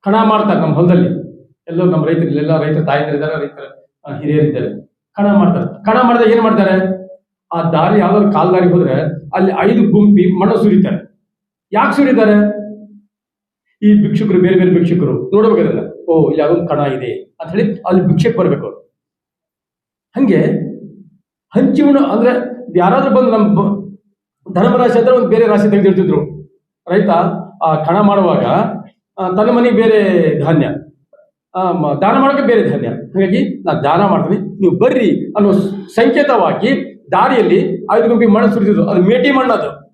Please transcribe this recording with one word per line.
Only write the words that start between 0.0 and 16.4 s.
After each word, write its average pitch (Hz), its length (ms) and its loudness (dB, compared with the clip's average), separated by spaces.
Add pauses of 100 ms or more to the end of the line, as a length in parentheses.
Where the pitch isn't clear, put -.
ಕಣ 214 180 2
ಮಾಡ್ತಾರೆ 202 380 0
ನಮ್ಮ 156 140 -2
ಹೊಲದಲ್ಲಿ, 175 340 2 (600)
ಎಲ್ಲೋ 170 160 -2
ನಮ್ಮ 156 220 0
ರೈತರು, 165 180 0
ಇಲ್ಲೆಲ್ಲ 151 380 -2
ರೈತರ 156 220 -2
ತಾಯಂದಿರಿದ್ದಾರೆ, 147 560 -4
ರೈತರ 139 380 -14 (280)
ಆ, 147 120 -12
ಹಿರಿಯರಿದ್ದಾರೆ, 147 680 -2 (260)
ಕಣ 202 240 0
ಮಾಡ್ತಾರೆ. - 480 0
ಕಣ 220 220 2
ಮಾಡಿದಾಗ 233 260 2
ಏನ್ 226 100 2
ಮಾಡ್ತಾರೆ? 190 580 0 (520)
ಆ 165 180 -4
ದಾರಿ 190 300 2
ಯಾವ್ದಾದ್ರು 202 320 2
ಕಾಲ್ 180 220 0
ದಾರಿ 175 180 2
ಹೋದ್ರೆ 143 300 0 (320)
ಅಲ್ಲಿ 190 260 0
ಐದು 202 200 2
ಗುಂಪಿ 190 600 4
ಮಣ್ಣು 202 160 2
ಸುರಿತಾರೆ. - 640 0 (520)
ಯಾಕೆ 247 240 0
ಸುರಿತಾರೆ? 220 640 2 (1200)
ಈ 208 260 4
ಭಿಕ್ಷುಕರು, 190 320 0
ಬೇರೆ 185 140 2
ಬೇರೆ 180 160 4
ಭಿಕ್ಷುಕರು 170 600 0
ನೋಡ್ಬೇಕು 208 380 2
ಅದನ್ನ, - 220 -6 (180)
"ಓ, 160 200 2
ಇಲ್ಲಿ 151 120 -2